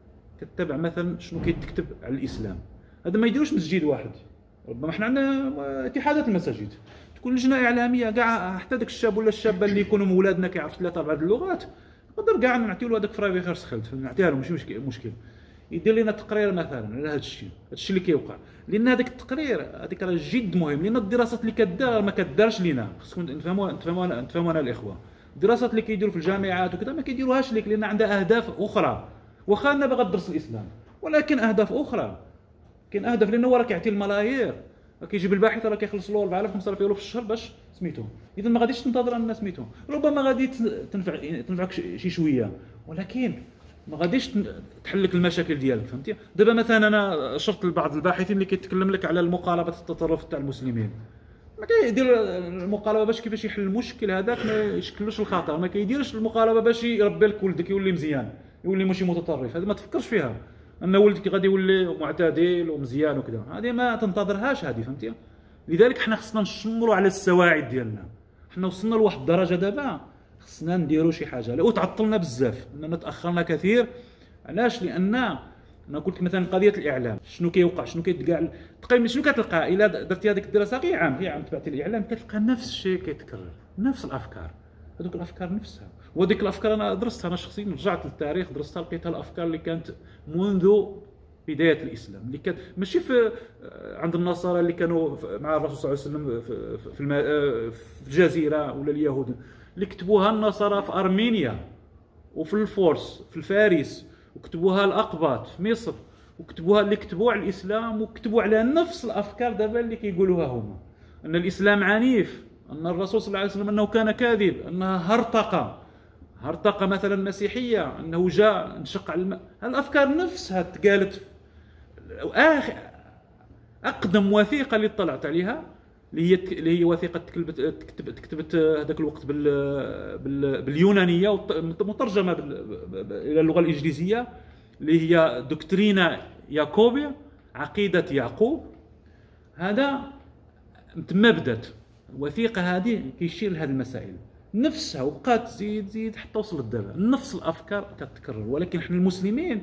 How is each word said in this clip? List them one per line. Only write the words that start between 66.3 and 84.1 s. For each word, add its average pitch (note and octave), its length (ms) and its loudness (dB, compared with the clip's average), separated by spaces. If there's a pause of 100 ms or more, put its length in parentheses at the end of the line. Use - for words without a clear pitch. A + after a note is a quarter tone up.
نشمروا A3+ 540 0
على G3 120 4
السواعد F3 640 4
ديالنا. A2 360 -6 (500)
حنا F#3 120 -2
وصلنا G#3+ 280 -2
لواحد G3 240 4
الدرجه F3 360 2
دابا G3+ 460 -2 (380)
خصنا E3+ 380 -4
نديروا D#3 340 4
شي D3 140 -6
حاجه، A#2+ 300 -6
لو F#3+ 160 6
تعطلنا G#3+ 460 0
بزاف، B2 580 -2
اننا D#3 200 -6
تاخرنا E3+ 460 -4
كثير. F#3+ 460 2 (580)
علاش؟ A3 380 0
لان F#3 320 0 (760)
انا D3 100 -6
قلت F3+ 160 -4
لك F3 80 -4
مثلًا F3+ 220 0
قضيه F#3+ 320 6
الاعلام، B2 460 -2
شنو E3+ 280 -2
كيوقع، F3 340 4
شنو E3 180 -6
كيتقال E3 480 0 (300)
تقريبًا، A#3+ 260 4
شنو C4 160 -2
كتلقى F3+ 500 2
الا G3+ 300 2
درتي F#3+ 280 0
هذيك G3+ 140 -2
الدراسه G#3 320 2
غير F4 180 0
عام، D3 220 0
غير F3 140 -4
عام D#3 120 -8
تبعتي D#3 260 -8
الاعلام، F#3 340 -4
كتلقى A3 360 -6
نفس A#3+ 300 0
الشيء F#3 300 -4
كيتكرر، G#2+ 500 -10 (280)
نفس B3+ 280 -2
الافكار، F#2+ 460 -10 (480)